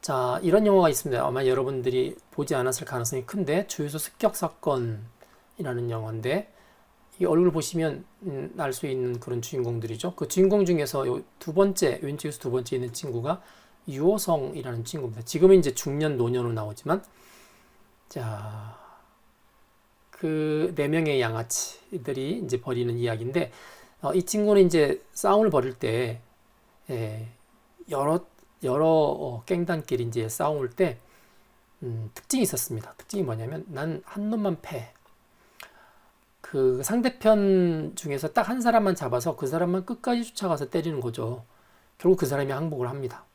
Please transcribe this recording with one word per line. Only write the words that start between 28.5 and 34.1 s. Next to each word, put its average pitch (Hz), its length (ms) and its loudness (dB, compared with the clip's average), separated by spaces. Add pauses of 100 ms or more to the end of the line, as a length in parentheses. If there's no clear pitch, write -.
여러, 139 240 2
어, 143 580 2
갱단끼리 160 600 0
이제 113 240 -2
싸움을 143 420 -2
때, 156 280 0 (840)
음, 113 320 -6
특징이 - 280 0
있었습니다. - 540 -4
특징이 - 260 -6
뭐냐면, 123 460 -6
"난 151 380 -6
한 208 240 -6